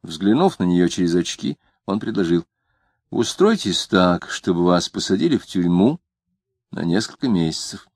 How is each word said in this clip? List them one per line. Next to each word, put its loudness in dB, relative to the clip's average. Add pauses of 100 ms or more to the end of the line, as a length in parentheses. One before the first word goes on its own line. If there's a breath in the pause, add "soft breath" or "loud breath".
Взглянув 0
на 0
нее 2
через -2
очки, -4 (280)
он -4
предложил: -2 (640)
"Устройтесь 0
так, 2
чтобы -2
вас 2
посадили 0
в -4
тюрьму 2 (720)
на -8
несколько -2
месяцев". -2